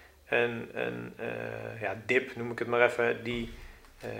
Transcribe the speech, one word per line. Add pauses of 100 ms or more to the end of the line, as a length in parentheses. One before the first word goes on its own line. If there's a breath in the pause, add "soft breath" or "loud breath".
(280 soft breath)
een,
een,
eh,
ja,
dip,
noem
ik
het
maar
even,
die, (480 soft breath)
eh, (120)